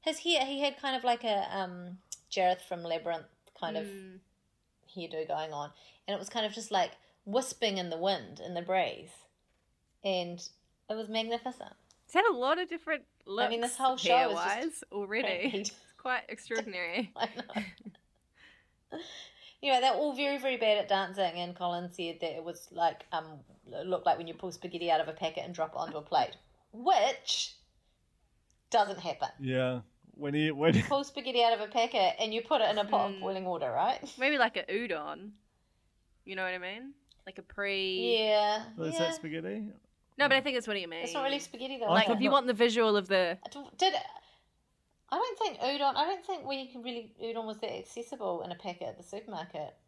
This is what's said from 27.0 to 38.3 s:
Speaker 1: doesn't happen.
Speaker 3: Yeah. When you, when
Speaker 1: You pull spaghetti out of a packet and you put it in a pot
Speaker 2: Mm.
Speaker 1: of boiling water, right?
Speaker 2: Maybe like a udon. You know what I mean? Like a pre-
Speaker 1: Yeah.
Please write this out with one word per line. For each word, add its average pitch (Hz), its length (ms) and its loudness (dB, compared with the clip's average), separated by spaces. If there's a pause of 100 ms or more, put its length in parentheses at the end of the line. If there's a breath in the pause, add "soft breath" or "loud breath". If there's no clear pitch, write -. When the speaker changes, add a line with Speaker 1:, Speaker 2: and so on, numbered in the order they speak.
Speaker 1:
doesn't 202 300 4
happen. 151 280 -4 (120)
Speaker 3:
Yeah. 127 400 0 (340)
When 143 200 -4
you, 151 200 2
when 156 200 6
Speaker 1:
You 208 100 6
pull 277 200 2
spaghetti 240 400 0
out 233 80 8
of 214 80 2
a 214 60 -4
packet 226 520 4
and 214 140 0
you 226 100 0
put 254 200 4
it 202 80 4
in 214 80 2
a 208 60 2
pot 202 260 4
Speaker 2:
Mm. 196 60 -6
Speaker 1:
of 190 40 -10
boiling 190 240 -2
water, 160 260 -2
right? 175 280 2 (200)
Speaker 2:
Maybe 277 200 2
like 226 180 4
a 185 60 -2
udon. 180 680 -4 (920)
You 190 120 -10
know 185 80 -2
what 185 100 -2
I 180 40 -6
mean? 220 360 -10 (320)
Like 190 120 -14
a 196 40 -14
pre- 196 760 0 (120)
Speaker 1:
Yeah. 214 340 4 (160)